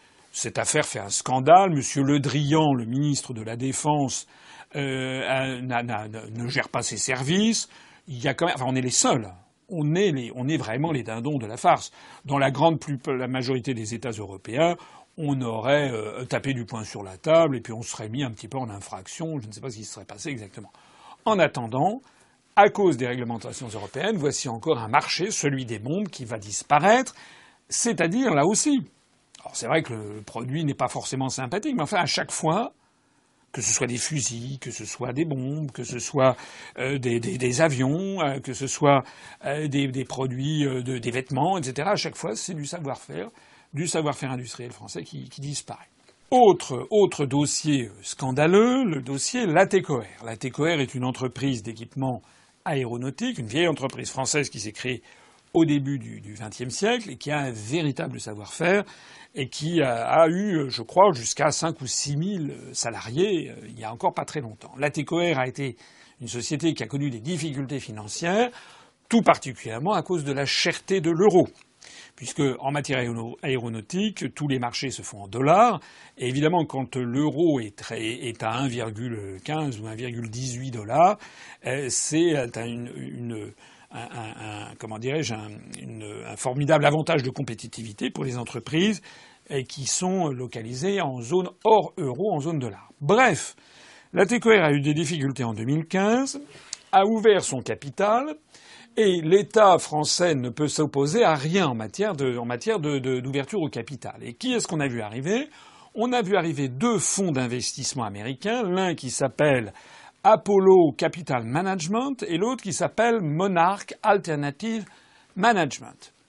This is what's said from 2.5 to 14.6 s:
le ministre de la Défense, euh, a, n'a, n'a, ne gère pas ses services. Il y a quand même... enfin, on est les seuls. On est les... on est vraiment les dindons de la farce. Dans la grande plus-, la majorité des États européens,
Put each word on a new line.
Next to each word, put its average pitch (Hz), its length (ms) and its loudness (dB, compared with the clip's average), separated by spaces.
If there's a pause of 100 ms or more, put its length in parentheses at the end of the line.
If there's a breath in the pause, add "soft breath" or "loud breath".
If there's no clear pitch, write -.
le 117 120 -2
ministre 135 480 -2
de 113 80 -8
la 110 140 -8
Défense, 135 720 -2 (480 loud breath)
euh, 131 520 -4
a, 131 340 -2
n'a, 123 220 -2
n'a, 107 240 -6
ne 110 400 -10
gère 120 220 -2
pas 127 120 -2
ses 113 160 -6
services. 156 720 0 (380 loud breath)
Il 123 140 -10
y 143 60 -2
a 135 60 2
quand 135 120 0
même... 127 100 0
enfin, 127 120 -4
on 131 80 0
est 131 60 2
les 127 80 -2
seuls. 131 400 2 (400)
On 156 260 0
est 190 160 4
les... 123 240 -4
on 127 120 -4
est 151 100 2
vraiment 127 340 -2
les 127 120 -2
dindons 117 340 -4
de 113 80 -4
la 107 120 -10
farce. 156 340 4 (340 loud breath)
Dans 139 120 -2
la 139 140 4
grande 156 280 4
plus-, 139 280 -6
la 127 200 -2
majorité 131 460 -2
des 110 200 -6
États 117 180 -6
européens, 107 640 -2 (420 loud breath)